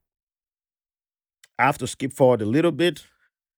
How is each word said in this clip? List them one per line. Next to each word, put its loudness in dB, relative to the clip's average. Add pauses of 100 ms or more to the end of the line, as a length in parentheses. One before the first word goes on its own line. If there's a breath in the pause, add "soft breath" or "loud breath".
(1600)
I 2
have 0
to -8
skip -8
forward 4
a -4
little 0
bit, -4 (520)